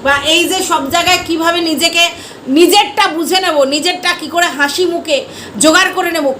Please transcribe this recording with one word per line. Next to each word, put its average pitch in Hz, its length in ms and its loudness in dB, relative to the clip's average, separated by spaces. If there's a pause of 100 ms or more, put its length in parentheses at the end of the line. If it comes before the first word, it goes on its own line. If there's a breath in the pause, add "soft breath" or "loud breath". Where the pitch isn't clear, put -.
বা 277 220 2
এই 320 220 2
যে 359 160 -2
সব 302 260 -2
জায়গায় 339 280 2 (100)
কিভাবে 339 340 0
নিজেকে, 330 480 0 (380 loud breath)
নিজেরটা 370 600 4
বুঝে 330 320 -2
নেব, 320 240 2
নিজেরটা 349 500 -2
কি 320 140 -8
করে 339 180 0
হাসি 294 400 0
মুখে 330 400 -2 (340 loud breath)
জোগাড় 349 360 4
করে 349 160 -2
নেব, 294 280 0